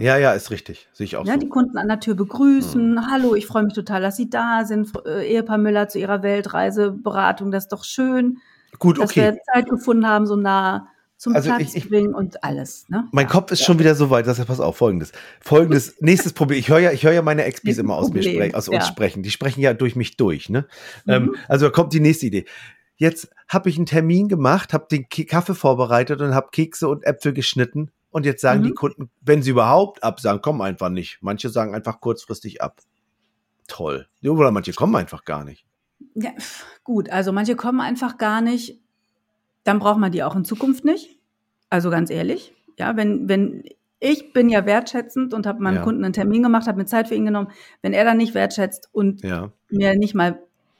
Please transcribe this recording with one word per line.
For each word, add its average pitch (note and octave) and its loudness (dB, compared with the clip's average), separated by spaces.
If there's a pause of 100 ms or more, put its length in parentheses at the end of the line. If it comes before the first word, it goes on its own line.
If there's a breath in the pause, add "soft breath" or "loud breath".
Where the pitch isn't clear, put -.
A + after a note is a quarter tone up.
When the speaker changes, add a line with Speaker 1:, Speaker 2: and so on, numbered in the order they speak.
Speaker 1:
Ja, C3 4
ja, C3+ 6
ist G2 -4
richtig. - -12
Sehe - -10
ich - -10
auch - -6
Speaker 2:
Ja, G#3+ -2
Speaker 1:
so. C#4+ 0
Speaker 2:
die - -4
Kunden B3+ -2
an G3+ -4
der G#3+ -4
Tür A3 -4
begrüßen. A#3 2
Speaker 1:
Hm. A#3 -4
Speaker 2:
„Hallo, B3+ 2
ich G#3 -2
freue A3 0
mich G#3 0
total, G3+ -4
dass G3 -2
Sie A#3+ -4
da A#3 -2
sind, G#3+ -2
Fr-, - -10
äh, D#3 -4
Ehepaar A3+ 0
Müller G#3 2
zu G3+ -8
Ihrer G3 -2
Weltreiseberatung. G3 -2
Das F#3+ -4
ist - -18
doch G3+ -10
schön, B3+ -2 (400 loud breath)
Speaker 1:
Gut, E3+ 4
Speaker 2:
dass G#3 2
Speaker 1:
okay. - 4 (120)
Speaker 2:
wir G#3+ -8 (160)
Zeit B3 2
gefunden A#3 2
haben, G#3+ 2
so G#3 -2
nah G3 0 (280 soft breath)
zum A#3 -2
Speaker 1:
Also D3 2
Speaker 2:
Platz A#3+ 2
Speaker 1:
ich, - -6
ich - -6
Speaker 2:
bringen“ G#3 2
und F#3 -6
alles, C#3 -8
ne? G3+ -4
Speaker 1:
Mein C3+ 2
Speaker 2:
Ja. - -2
Speaker 1:
Kopf F#3+ 2
ist F3 0
schon F3 4
wieder D#3 6
so C#3+ 2
weit, A#2+ 4
dass A#2+ 0
er, B2 -4
pass B2+ -4
auf, E2 -2
Folgendes. F2+ 0 (280 loud breath)
Folgendes, D3+ 4
Speaker 2:
<laughs> - -20
Speaker 1:
nächstes E3 4
Problem. C#3 0
Ich B2 -2
höre D#3 6
ja, F3 4
ich C#3+ -2
höre D#3+ 6
ja E3+ 4
meine D3+ 0
Ex-Bis - -6 (120)
Speaker 2:
Nächstes - -2
Speaker 1:
immer G#2 -2
aus - 0
mir - -2
Speaker 2:
Problem, F3 0
Speaker 1:
spre-, - -8
aus G#2+ -6
uns F#2+ -2
Speaker 2:
ja. F2 -2
Speaker 1:
sprechen. G2 -4
Die G2+ -8
sprechen C3+ -4
ja C3 4
durch A#2+ -2
mich A#2 -6
durch, F2 0
ne? C3 -2 (400 loud breath)
Ähm, B2+ 4
Speaker 2:
Mhm. - -2 (120)
Speaker 1:
also C#3 4
da C3+ 2
kommt D#3+ 2
die D#3 2
nächste D#3 4
Idee. G2 -2 (500 loud breath)
Jetzt E3 -2 (200)
habe F#3+ 0
ich D3+ 0
einen E3 -2
Termin E3 2
gemacht, E3 2
habe D#3 -2
den C#3+ -2
Ke-, - -8
Kaffee F3 -2
vorbereitet B2+ 2
und C3+ 0
habe C3+ 0
Kekse D#3+ -2
und D3 -4
Äpfel D3 -2
geschnitten. C3+ -4 (200)
Und D3+ -4
jetzt C#3 -2
sagen B2 4
die A#3+ 2
Speaker 2:
Mhm. - -6
Speaker 1:
Kunden, C#3 -6 (100)
wenn D3 4
sie C3 0
überhaupt C3 4
absagen, G#2 -2
kommen D3 -2
einfach F#2 -4
nicht. F2+ -8
Manche G2+ -8
sagen A2 -4
einfach G#2+ -8
kurzfristig - -8
ab. - -10 (880)
Toll. C#2 -8 (200)
Oder D3 4
manche G2 -2
kommen G3+ 0
einfach D#2+ -6
gar D2+ -8
nicht. C#2+ -20 (480)
Speaker 2:
Ja, - -8
pf, - -16 (180)
gut, G#3+ -4
also F#3+ -2
manche G#3 -2
kommen B3 -2
einfach B3 -4
gar G#3+ -2
nicht. A#3 -4 (840)
Dann G3+ 2
braucht G#3 2
man F#3+ 0
die E3+ -4
auch D3+ -4
in F#3+ -2
Zukunft B3+ -2
nicht. E4 -2 (500)
Also F3 0
ganz E3 0
ehrlich, F3 -6 (260)
ja, A3+ -4
wenn, G#3 -2
wenn, G3 0 (380)
ich D4+ -2
bin A#3+ 4
ja G#3 4
wertschätzend A#3+ -2
und G#3+ -6
habe G#3 -4
meinem F#3+ 0
Speaker 1:
Ja. F3 -2
Speaker 2:
Kunden G#3 -2
einen F#3 -2
Termin G#3 2
gemacht, A#3 2
habe G3+ -2
mir G3 -4
Zeit A3+ 0
für A3+ -4
ihn G#3+ -2
genommen. G3+ -2 (340 loud breath)
Wenn G3 -2
er G3 2
dann A3+ 4
nicht A3+ 0
wertschätzt G3 -2
und G3 -2
Speaker 1:
Ja. - -6 (160)
Speaker 2:
mir G3 0
nicht G#3 0
mal F3 2 (400)